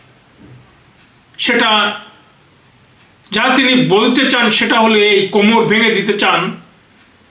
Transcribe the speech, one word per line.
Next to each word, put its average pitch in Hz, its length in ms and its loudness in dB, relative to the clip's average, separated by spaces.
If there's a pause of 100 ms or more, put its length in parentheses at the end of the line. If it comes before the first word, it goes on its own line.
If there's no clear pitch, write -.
(1400)
সেটা 220 640 -2 (1300)
যা 226 260 -2
তিনি 254 300 0
বলতে 254 440 0
চান, 233 200 0
সেটা 226 300 0
হলো 220 140 2
এই 208 340 2
কোমর 214 360 2
ভেঙে 220 300 0
দিতে 196 240 -2
চান 185 380 -2 (760)